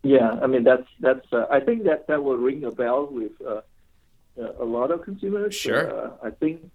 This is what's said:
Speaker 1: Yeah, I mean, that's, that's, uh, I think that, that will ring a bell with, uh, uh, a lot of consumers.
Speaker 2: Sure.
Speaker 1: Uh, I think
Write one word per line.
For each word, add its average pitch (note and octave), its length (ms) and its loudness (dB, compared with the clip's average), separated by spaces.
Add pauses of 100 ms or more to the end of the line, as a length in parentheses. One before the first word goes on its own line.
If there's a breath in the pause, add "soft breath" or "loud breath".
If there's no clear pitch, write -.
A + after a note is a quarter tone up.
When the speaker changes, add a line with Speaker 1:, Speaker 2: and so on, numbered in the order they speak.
Speaker 1:
Yeah, B2+ 400 4
I C3+ 40 0
mean, B2+ 160 2
that's, B2+ 240 4 (140)
that's, C3 320 0
uh, A#2+ 180 0
I C#3 100 4
think A3 240 0
that, D#3+ 220 2
that D3+ 160 0
will C3+ 140 0
ring C#3 280 0
a A#2 60 -4
bell B2+ 400 -2
with, A2 220 -8 (120)
uh, G#2+ 180 -6 (800)
uh, A2+ 200 -8
a B2 40 -4
lot A#2 280 -2
of E3+ 100 -4
consumers. G3 520 -4
Speaker 2:
Sure. - 520 -2
Speaker 1:
Uh, - 40 -10 (120)
I A2 80 -8
think D#3+ 440 -6